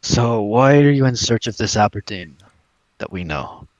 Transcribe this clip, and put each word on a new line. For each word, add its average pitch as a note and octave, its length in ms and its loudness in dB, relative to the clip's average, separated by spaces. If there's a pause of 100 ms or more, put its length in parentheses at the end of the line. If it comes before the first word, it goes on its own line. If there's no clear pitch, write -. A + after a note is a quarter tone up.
So A#2 400 0
why A#2+ 360 4
are C#3+ 140 6
you C3+ 140 2
in B2+ 100 2
search A#2 320 -2
of A2+ 100 -8
this A2 180 -4
Aberdeen G2+ 640 -4 (640)
that - 120 -10
we F2+ 120 -8
know? D#2 440 -10 (120)